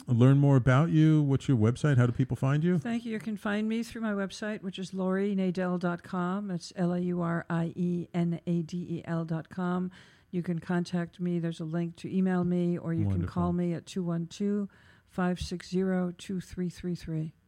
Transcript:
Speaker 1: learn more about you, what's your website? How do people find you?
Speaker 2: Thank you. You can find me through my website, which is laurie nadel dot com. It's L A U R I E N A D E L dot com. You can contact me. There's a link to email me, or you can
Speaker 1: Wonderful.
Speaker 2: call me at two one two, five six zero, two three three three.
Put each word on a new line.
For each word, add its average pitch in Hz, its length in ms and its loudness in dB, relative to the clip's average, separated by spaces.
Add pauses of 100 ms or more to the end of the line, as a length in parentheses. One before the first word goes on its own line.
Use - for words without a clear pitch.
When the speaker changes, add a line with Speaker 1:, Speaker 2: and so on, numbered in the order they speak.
Speaker 1:
learn 127 320 8
more 143 160 6
about 131 340 6
you, 156 320 6
what's 135 260 0
your 135 100 4
website? 123 400 4
How 123 80 6
do 120 60 2
people 123 260 0
find 143 260 0
you? 175 160 2
Speaker 2:
Thank 233 260 -4
you. 226 60 -6
You 220 80 -4
can 220 180 -6
find 214 300 -2
me 226 160 -2
through 226 180 -12
my 214 120 -2
website, 202 480 -6
which 185 180 -8
is 185 140 -8
laurie 190 420 0
nadel 180 440 0
dot 175 240 -2
com. 185 480 -4
It's 170 240 -8
L 175 180 0
A 180 60 -2
U 175 220 -2
R 170 280 -2
I 165 260 -2
E 175 380 -2
N 170 320 0
A 170 160 0
D 165 160 -8 (120)
E 165 160 -6
L 165 200 -4
dot 160 240 -6
com. 180 420 -4 (400)
You 175 120 -4
can 170 160 -4
contact 175 600 -4
me. 175 200 -2
There's 165 200 -4
a 170 60 -6
link 170 320 -4
to - 180 -8
email 185 280 2
me, 175 340 0
or 165 160 -4
you 165 80 0
can 101 120 2
Speaker 1:
Wonderful. - 200 -2
Speaker 2:
call 175 200 0
me 175 200 0
at - 140 -8
two 190 160 -6
one 170 240 -2
two, 202 420 -4 (400)
five 180 300 -2
six - 300 -8
zero, 185 500 0
two 190 200 -6
three 180 300 -6
three 175 260 -6
three. 160 380 -6 (140)